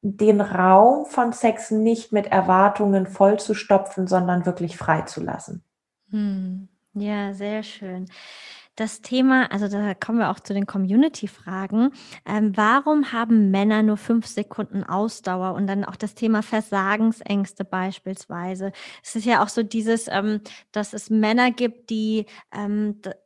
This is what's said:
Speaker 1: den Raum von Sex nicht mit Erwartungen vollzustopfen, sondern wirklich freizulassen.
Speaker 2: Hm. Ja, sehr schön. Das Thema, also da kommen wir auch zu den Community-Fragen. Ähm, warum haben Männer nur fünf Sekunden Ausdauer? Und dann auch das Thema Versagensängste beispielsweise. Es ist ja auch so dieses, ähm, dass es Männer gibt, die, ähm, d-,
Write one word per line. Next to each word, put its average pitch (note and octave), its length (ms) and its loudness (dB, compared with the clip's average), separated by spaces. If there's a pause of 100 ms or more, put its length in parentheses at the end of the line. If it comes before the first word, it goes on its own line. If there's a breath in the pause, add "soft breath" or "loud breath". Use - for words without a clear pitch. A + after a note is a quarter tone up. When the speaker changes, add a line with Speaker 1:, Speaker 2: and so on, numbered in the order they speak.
Speaker 1:
den G#3 380 4
Raum G3 640 6
von A#3 260 0
Sex - 400 -2
nicht A3+ 400 0
mit G3+ 160 0
Erwartungen G3 800 2
vollzustopfen, G3+ 960 2
sondern F3+ 400 0
wirklich F3 300 -6
freizulassen. - 880 -4 (460)
Speaker 2:
Hm. F#3+ 580 -6 (240)
Ja, G3+ 420 -6
sehr G#3 300 -6
schön. F#3 420 -12 (680 loud breath)
Das - 260 -8
Thema, C4 500 2
also G3+ 160 -2
da G3+ 260 -2
kommen A3+ 240 -4
wir G#3 120 0
auch - 100 -6
zu - 120 -10
den G3 140 -2
Community-Fragen. G3+ 1300 0 (340 loud breath)
Ähm, G#3+ 300 0
warum C#4 560 2
haben A3+ 400 4
Männer G#3+ 320 2
nur G#3+ 120 2
fünf A#3 300 -2
Sekunden - 560 -8
Ausdauer? F#3 720 -4
Und G3 140 -2
dann G3 160 -4
auch F#3 100 -12
das - 220 -10
Thema A3 260 0
Versagensängste G3+ 1200 -2
beispielsweise. F#3 1080 -8 (320 loud breath)
Es - 100 -16
ist A3 120 -4
ja G#3+ 180 4
auch G#3 40 -4
so A#3 140 -4
dieses, A3+ 460 -2
ähm, G#3 320 -2 (320 loud breath)
dass G#3 200 -6
es G#3+ 160 -14
Männer A3 440 2
gibt, A#3+ 380 -6
die, A3 360 -2 (260 loud breath)
ähm, G#3 480 -4
d-, F#3+ 120 -12 (140)